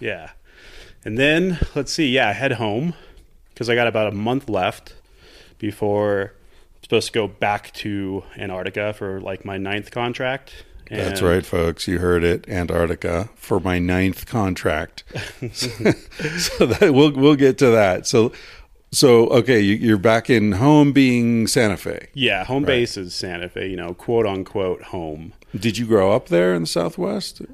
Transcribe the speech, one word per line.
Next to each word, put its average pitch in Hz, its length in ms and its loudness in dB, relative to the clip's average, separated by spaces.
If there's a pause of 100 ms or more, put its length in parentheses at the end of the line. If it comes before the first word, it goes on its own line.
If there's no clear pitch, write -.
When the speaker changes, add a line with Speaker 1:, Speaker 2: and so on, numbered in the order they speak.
Speaker 1:
Yeah. 92 300 -10 (760)
And 110 140 -8
then, 160 400 0 (160)
let's 139 180 -6
see, 156 160 -2
yeah, 123 200 2
I 104 40 0
head 127 200 -2
home 120 420 -4 (600)
'cause 117 140 -8
I 120 60 2
got 120 120 2
about 107 260 -2
a 101 40 -6
month 117 320 -4
left, 101 460 -4 (680)
before 104 720 -2 (420)
I'm - 60 -20
supposed 110 240 0
to - 80 -12
go 107 140 -2
back 104 460 -6
to 98 500 -8 (120)
Antarctica 98 560 -6
for, 95 280 -10
like, 95 260 -10
my 98 100 -8
ninth 98 360 -8
contract. 127 720 -8 (260)
Speaker 2:
That's 98 300 -4
Speaker 1:
And 92 100 2
Speaker 2:
right, 90 160 0
folks. 85 420 -4
You 87 120 -2
heard 87 240 2
it. 87 240 0
Antarctica 85 880 -4
for - 240 -2
my 90 180 -2
ninth 90 480 -2
contract. 90 800 -4
<laughs> - 60 -20 (260)
Speaker 1:
<laughs> 117 120 -10
Speaker 2:
So, - 160 -8 (680)
so - 280 0
that, 147 260 4
we'll, 147 200 6
we'll 143 240 4
get 135 220 4
to 131 120 6
that. 104 360 4
So, 120 260 2 (580)
so, 120 380 6
okay, 120 320 4
you, 101 160 4
you're 113 200 2
back 110 320 2
in 107 240 4
home 143 400 6
being 120 540 2
Santa 104 320 2
Fe. - 340 -10
Speaker 1:
Yeah, 104 320 -2
home 135 200 -2
Speaker 2:
Right. 135 160 2
Speaker 1:
base 120 180 -2
is 90 160 -10
Santa 90 340 -8
Fe, 98 200 -8
you 95 80 -8
know, 87 180 -8
quote 117 320 0
unquote 95 560 -4
home. 80 500 -10 (220)
Speaker 2:
Did 104 220 -4
you 120 100 -4
grow 101 260 4
up 127 160 -2
there 180 260 2
in 170 80 -4
the 160 60 -6
Southwest? 180 720 -6 (120)